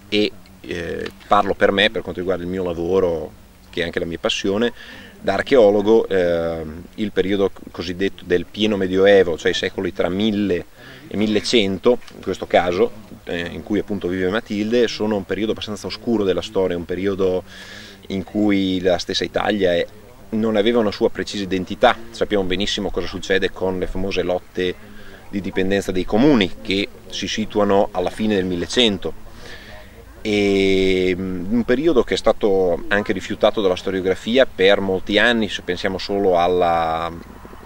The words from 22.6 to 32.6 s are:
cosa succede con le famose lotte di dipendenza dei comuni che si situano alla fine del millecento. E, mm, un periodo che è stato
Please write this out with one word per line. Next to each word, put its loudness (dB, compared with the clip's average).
cosa -4
succede -2
con -2
le -2
famose -2
lotte -2
di -4
dipendenza 0
dei 0
comuni 4
che -2
si -6
situano 2
alla -2
fine 0
del 2
millecento. 0
E, 2
mm, -4
un 2
periodo 4
che -2
è 2
stato 2